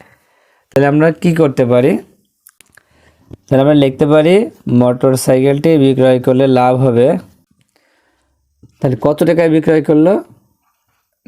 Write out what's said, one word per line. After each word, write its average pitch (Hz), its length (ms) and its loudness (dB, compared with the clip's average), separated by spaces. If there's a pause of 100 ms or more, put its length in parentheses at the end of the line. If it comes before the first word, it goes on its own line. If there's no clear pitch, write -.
(720)
তাহলে 139 160 0
আমরা 151 240 0
কি 165 240 -4
করতে 143 300 0
পারি? 123 340 0 (1500)
তাহলে 135 140 2
আমরা 147 120 2
লিখতে 139 320 0
পারি 165 440 0 (180)
মোটরসাইকেলটি 131 1120 0
বিক্রয় 131 420 2
করলে 131 260 0
লাভ 127 300 0
হবে। 131 420 0 (1600)
তাহলে 127 200 -2
কত 151 240 -2
টাকায় 165 240 0
বিক্রয় 156 340 0
করলো? 160 420 0 (1040)